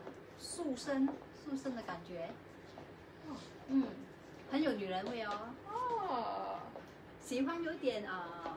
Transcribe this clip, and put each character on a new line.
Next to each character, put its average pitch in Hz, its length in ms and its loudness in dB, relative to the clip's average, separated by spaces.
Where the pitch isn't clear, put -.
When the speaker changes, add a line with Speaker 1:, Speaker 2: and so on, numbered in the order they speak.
Speaker 1:
塑 302 360 0
身， 269 320 6
塑 277 120 0
身 254 200 0
的 226 80 -2
感 170 240 -2
觉。 170 220 -2
Speaker 2:
哦。 277 60 -4
Speaker 1:
嗯， 269 140 8
很 285 100 6
有 285 120 8
女 202 120 2
人 185 240 2
味 233 140 0
哦。 208 80 2
Speaker 2:
哦。 285 920 2
Speaker 1:
喜 254 220 4
欢 330 200 4
有 320 120 2
点， 233 300 2
呃， 180 520 -2